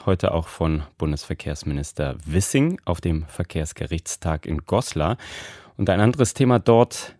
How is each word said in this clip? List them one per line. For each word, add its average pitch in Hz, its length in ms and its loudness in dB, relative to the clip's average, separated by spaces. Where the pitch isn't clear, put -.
heute - 280 2
auch 82 160 -2
von 78 340 -2
Bundesverkehrsminister 73 1300 -6
Wissing 135 600 0
auf 87 140 -2
dem 80 280 -2
Verkehrsgerichtstag 80 1160 -6
in 76 180 -4
Goslar. 92 520 0
Und 98 140 2
ein 92 100 4
anderes 123 340 4
Thema 123 240 4
dort - 600 4